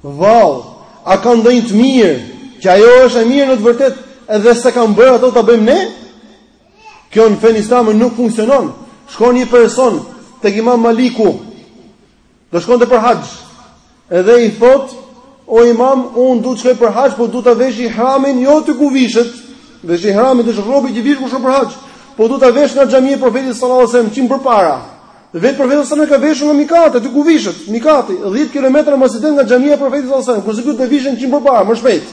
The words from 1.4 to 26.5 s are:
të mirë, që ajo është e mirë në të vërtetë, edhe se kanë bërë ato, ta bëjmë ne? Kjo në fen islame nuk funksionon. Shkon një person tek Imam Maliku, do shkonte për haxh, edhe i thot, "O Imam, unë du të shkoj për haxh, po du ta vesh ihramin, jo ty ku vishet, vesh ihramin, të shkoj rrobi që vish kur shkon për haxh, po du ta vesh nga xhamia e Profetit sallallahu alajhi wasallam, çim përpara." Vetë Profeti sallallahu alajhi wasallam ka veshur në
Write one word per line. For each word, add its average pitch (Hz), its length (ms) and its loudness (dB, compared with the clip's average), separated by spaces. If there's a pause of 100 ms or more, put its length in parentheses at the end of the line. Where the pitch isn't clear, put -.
të 196 100 0
mirë, 233 380 2 (440)
që 185 140 0
ajo 233 220 6 (100)
është 240 160 0
e 226 80 0
mirë 277 200 2
në 262 60 2
të 208 120 -2
vërtetë, 247 420 -2 (260)
edhe 226 220 4
se 233 160 0
kanë 220 240 0
bërë 247 200 6
ato, 247 140 2
ta 233 140 2
bëjmë 226 220 2
ne? 311 100 2 (1400)
Kjo 220 160 4
në 185 100 -2
fen 220 160 2
islame 220 400 0
nuk 233 220 0
funksionon. 226 540 -2 (420)
Shkon 247 240 0
një 254 140 -4
person 233 500 2 (420)
tek 202 160 0
Imam 233 200 0
Maliku, 226 580 0 (1120)
do 170 80 -4
shkonte 240 280 0
për 247 120 2
haxh, 214 320 -2 (800)
edhe 185 220 2 (100)
i 208 140 0
thot, 254 340 2 (540)
"O 226 180 2
Imam, 247 500 0
unë 247 280 0
du 254 120 -4
të - 60 -12
shkoj 247 140 0
për 220 180 0
haxh, 233 240 -2
po 233 100 -2
du 240 160 -6
ta 247 120 2
vesh 233 240 -2
ihramin, 254 640 -2
jo 285 200 2
ty 302 140 -4
ku 285 160 0
vishet, 240 420 0 (500)
vesh 170 220 -6
ihramin, 233 420 0
të 233 60 -2
shkoj 202 140 -6
rrobi 262 260 -2
që 226 100 -6
vish 285 160 -2
kur 262 100 -8
shkon 254 140 -8
për 254 140 -2
haxh, 254 200 -4 (400)
po 226 120 0
du 269 100 -4
ta 262 120 4
vesh 269 240 0
nga 269 120 2
xhamia 262 300 0
e 214 40 -8
Profetit 254 360 -2
sallallahu 254 240 0
alajhi 233 120 2
wasallam, 220 220 0
çim 254 140 -2
përpara." 214 500 0 (560)
Vetë 180 220 -2
Profeti - 0 -
sallallahu 285 240 0
alajhi 277 100 -4
wasallam 302 180 -2
ka 285 100 2
veshur 285 280 -2
në 294 100 2